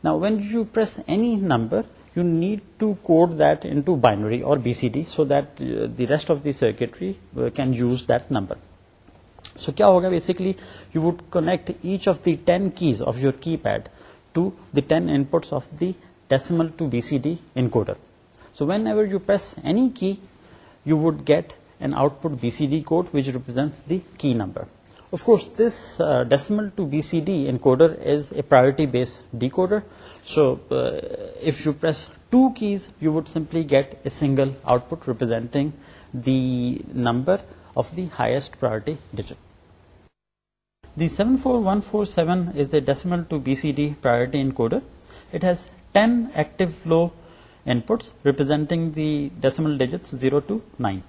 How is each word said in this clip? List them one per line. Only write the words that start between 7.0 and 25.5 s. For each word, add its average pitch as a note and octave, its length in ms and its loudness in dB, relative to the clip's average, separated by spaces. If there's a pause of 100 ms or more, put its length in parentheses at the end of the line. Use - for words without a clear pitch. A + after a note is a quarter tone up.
uh, B2 120 -2 (120)
can C3 120 0
use B2 340 0
that A#2+ 220 0
number. G#2 280 -4 (1000)
So - 160 -8
کیا G#3 160 4
ہوگا؟ F#3 220 6
Basically, F3+ 480 -2 (340)
you E3 160 0
would F3 160 -2 (140)
connect F3+ 340 -2 (100)
each F#3 260 -2
of E3+ 160 2
the E3+ 120 2 (160)
ten F#3 180 2 (120)
keys B2 200 2
of B2 220 -2
your C3+ 100 4 (140)
keypad A2 400 -4 (460)
to F#3 200 -2 (200)
the C#3 200 2
ten E3+ 140 0
inputs D3 460 0
of C3+ 260 -6
the F#3 140 -2 (360)
decimal E3 480 0
to D#3+ 160 -2
B A#2+ 80 0
C C#3+ 160 -2
D D3+ 200 -2 (180)
encoder. A#2 400 0 (580)
So D3 120 -4
whenever G#3+ 400 0
you G3 140 -2
press G3 340 -2 (100)
any A#3 260 2
key, G3 300 -4 (680)
you D3+ 180 2
would D#3 220 0
get D#3 280 2 (260)
an C#3 140 -4
output C#3+ 480 -2
B A#2+ 80 -2
C C#3+ 240 -2
D D#3 80 -2
code F3 320 -2
which C#3 220 0
represents B2+ 440 -4 (120)
the F3+ 100 -2 (160)
key C#3 160 0
number. G#2 340 -4 (460)
Of - 100 -8
course, A3+ 220 6 (140)